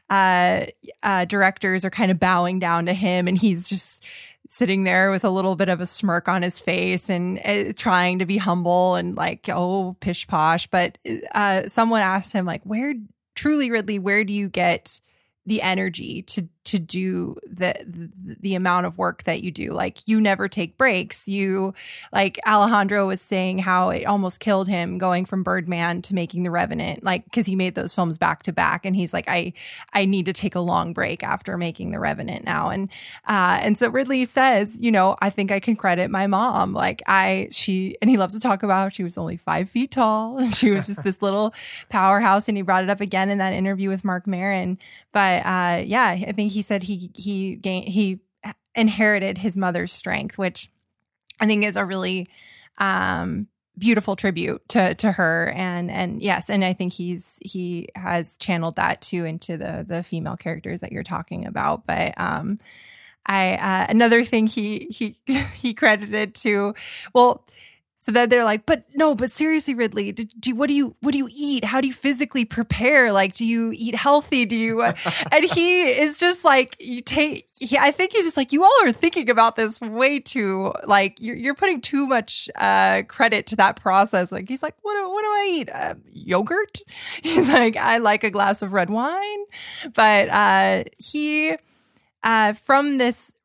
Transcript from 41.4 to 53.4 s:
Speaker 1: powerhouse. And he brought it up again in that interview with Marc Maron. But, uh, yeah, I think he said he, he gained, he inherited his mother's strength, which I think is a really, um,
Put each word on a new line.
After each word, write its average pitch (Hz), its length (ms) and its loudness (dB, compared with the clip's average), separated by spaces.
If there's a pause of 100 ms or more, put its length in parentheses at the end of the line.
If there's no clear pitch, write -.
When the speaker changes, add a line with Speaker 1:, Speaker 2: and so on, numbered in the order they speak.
Speaker 1:
powerhouse. 202 580 4
And 214 80 0
he 196 60 -2
brought 185 220 2
it 185 40 -4
up 202 140 0
again 190 260 0
in 202 80 0
that 190 160 0
interview 190 380 -2
with 190 120 -4
Marc 180 240 -4
Maron. 185 520 -2 (340)
But, 190 340 2
uh, 180 380 0
yeah, 233 240 2
I 180 240 -4
think 208 180 -2
he 202 120 -4
said 196 220 -4
he, 180 300 -8
he 190 420 -6
gained, 185 320 -6
he 190 300 0 (560)
inherited 208 640 2
his 185 180 -4
mother's 180 360 -2
strength, - 460 -8
which 185 320 -6 (720)
I 208 60 2
think 208 180 2
is 202 120 -2
a 202 80 0
really, 185 440 -4 (500)
um, 185 680 -2 (320)